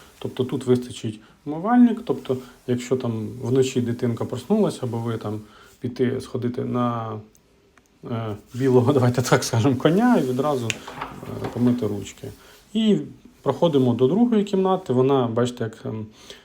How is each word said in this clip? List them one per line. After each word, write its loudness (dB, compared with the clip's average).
тобто -4
тут -6
вистачить -2
умивальник, 4
тобто -2
якщо 0
там -4
вночі 2
дитинка -2
проснулася, 0
або -4
ви -4
там -8
піти -2
сходити -6
на, -4
е, -6
білого, 4
<laughs> 2
давайте 4
так 2
скажемо, 2
коня 4
і 4
відразу, 0
е, -10
помити 2
ручки. -8
І 4
проходимо 2
до 4
другої 2
кімнати. 0
Вона, 4
бачите, -2
як, -10
ем, -8